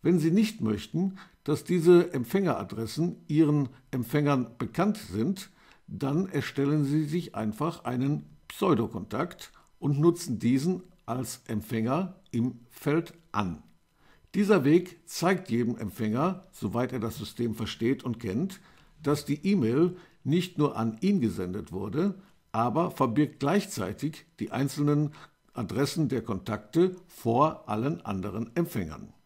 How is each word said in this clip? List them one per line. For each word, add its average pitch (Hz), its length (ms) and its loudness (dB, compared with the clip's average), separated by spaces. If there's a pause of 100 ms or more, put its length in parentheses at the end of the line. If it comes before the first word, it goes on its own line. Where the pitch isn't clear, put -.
Wenn 175 180 4
Sie 160 120 2
nicht 214 320 2
möchten, 156 560 -2 (260)
dass 147 200 -2
diese 175 500 6
Empfängeradressen 131 1000 -2 (120)
Ihren 147 400 4 (220)
Empfängern 135 680 0
bekannt 202 400 0
sind, 123 540 -4 (360)
dann 143 440 -2
erstellen 143 560 0
Sie 151 180 2
sich 165 300 -4
einfach 110 500 -4
einen 135 400 -2 (240)
Pseudokontakt 120 1040 -2 (260)
und 143 220 0
nutzen 156 380 4
diesen 135 440 2 (220)
als 117 420 -6
Empfänger 120 720 -2 (140)
im 123 300 -2 (100)
Feld 160 420 -2 (200)
An. 92 300 -2 (720)
Dieser 196 300 4
Weg 165 420 2
zeigt 185 440 -2
jedem 117 260 0
Empfänger, 117 760 -4
soweit 123 420 -4
er 127 60 -4
das 110 180 -6
System 113 360 -4
versteht 113 480 -2
und 123 160 -4
kennt, 127 420 -4 (420)
dass 143 240 0
die 147 200 -4
E-Mail 170 480 2 (300)
nicht 175 320 0
nur 147 220 0
an 113 240 -2
ihn 196 180 2
gesendet 92 500 -4
wurde, 110 440 -2 (360)
aber 123 420 0
verbirgt 135 480 0
gleichzeitig 139 840 -2 (160)
die 101 100 -6
einzelnen 147 600 0 (420)
Adressen 131 560 -2
der 117 140 -2
Kontakte 120 760 -2 (120)
vor 131 600 0
allen 113 380 -2
anderen 101 500 -6
Empfängern. 85 560 -4 (140)